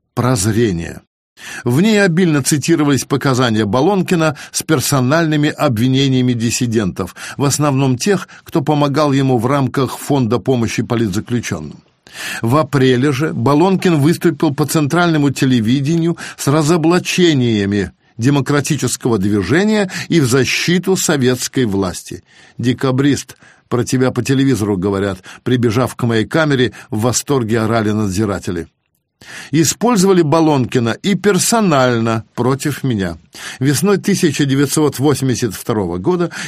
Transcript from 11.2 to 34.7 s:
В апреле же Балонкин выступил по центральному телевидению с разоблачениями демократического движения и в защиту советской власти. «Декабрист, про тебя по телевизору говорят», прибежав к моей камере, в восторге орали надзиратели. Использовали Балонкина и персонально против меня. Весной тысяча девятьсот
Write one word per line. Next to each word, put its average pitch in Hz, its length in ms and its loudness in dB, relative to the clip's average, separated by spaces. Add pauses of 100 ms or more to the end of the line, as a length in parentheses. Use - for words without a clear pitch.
В 120 140 2
апреле 131 540 2
же 147 220 -2
Балонкин 165 680 2
выступил 160 540 0
по 147 140 -2
центральному 156 640 2
телевидению 139 840 0 (220)
с - 100 -6
разоблачениями 147 1400 2 (260)
демократического 135 1000 0
движения 139 720 0 (200)
и 165 100 2
в 131 80 2
защиту 170 680 0
советской 127 720 0
власти. 95 580 -4 (360)
«Декабрист, 127 800 0 (300)
про 123 160 -2
тебя 127 280 0
по 123 100 -4
телевизору 120 560 0
говорят», 98 460 -2 (180)
прибежав 120 540 0
к - 80 -12
моей 113 240 0
камере, 139 460 0 (180)
в 110 80 -4
восторге 117 600 0
орали 110 280 0
надзиратели. 98 800 -4 (840)
Использовали 185 720 2
Балонкина 139 680 2
и 190 260 -2
персонально 131 1120 0 (100)
против 135 480 -4
меня. 95 340 -4 (440)
Весной 151 360 2
тысяча 185 460 0
девятьсот 139 560 0